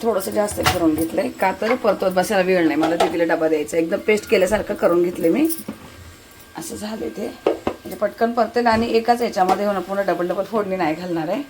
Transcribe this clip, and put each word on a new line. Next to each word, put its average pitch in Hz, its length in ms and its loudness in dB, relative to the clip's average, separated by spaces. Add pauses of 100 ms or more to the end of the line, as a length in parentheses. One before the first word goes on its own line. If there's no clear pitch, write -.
थोडंसं 214 280 -2
जास्त 202 300 -2 (140)
करून 165 200 2
घेतलंय. 170 340 -2
का 190 320 0
तर 220 140 0
परतवत 196 380 0
बसायला 185 300 2
वेळ 180 240 4
नाही, 147 100 0
मला 160 200 2
दीदीला 170 380 2
डबा 160 140 2
द्यायचा. 156 280 0
एकदम 165 220 0
पेस्ट 214 320 0
केल्यासारखं 196 440 2
करून 175 280 4
घेतले 175 260 0
मी, 269 200 4 (1080)
असं - 180 -10
झाले 220 320 -8
ते. - 180 -8 (200)
म्हणजे - 500 -4
पटकन 226 360 0
परतेल 240 340 0
आणि 226 260 2
एकाच 240 300 2
याच्यामध्ये 196 440 2
होणं, 196 140 0
पुन्हा 196 240 -2
डबल 175 240 0
डबल 185 160 -2
फोडणी 190 320 -2
नाही 160 180 0
घालणार 165 340 -4
आहे. 240 220 -2